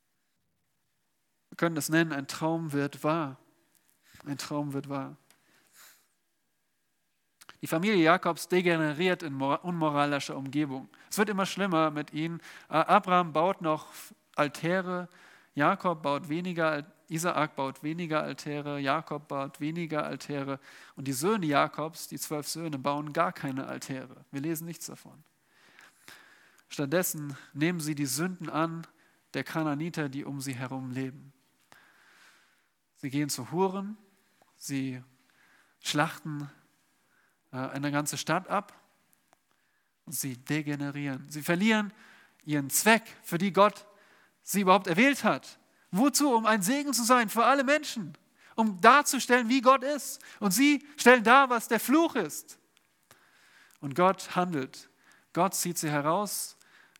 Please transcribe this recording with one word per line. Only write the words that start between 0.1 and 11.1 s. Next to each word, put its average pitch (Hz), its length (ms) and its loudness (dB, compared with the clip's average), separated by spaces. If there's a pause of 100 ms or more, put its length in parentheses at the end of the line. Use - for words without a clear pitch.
Wir - 80 -20
können 165 180 0
das 143 120 -4
nennen, 160 240 2
ein 139 160 -6
Traum 165 460 -4
wird 143 300 -4
wahr. 151 340 -2 (880)
Ein 139 120 -8
Traum 147 360 -6
wird 139 160 -8
wahr. 139 260 -8 (2500)
Die 139 60 -10
Familie 175 360 4
Jakobs 165 460 4
degeneriert 175 720 2
in 143 100 -8
mor-, 139 300 -2
unmoralischer 151 720 0
Umgebung. 135 540 -6 (200)
Es - 80 -6